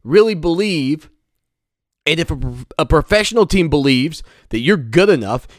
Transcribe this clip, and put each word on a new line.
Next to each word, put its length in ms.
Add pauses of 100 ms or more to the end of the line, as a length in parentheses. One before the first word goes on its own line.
really 300
believe, 760 (920)
and 140
if 120
a, 80 (400)
a 60
professional 600
team 240
believes 540 (260)
that 100
you're 160
good 340
enough, 380 (120)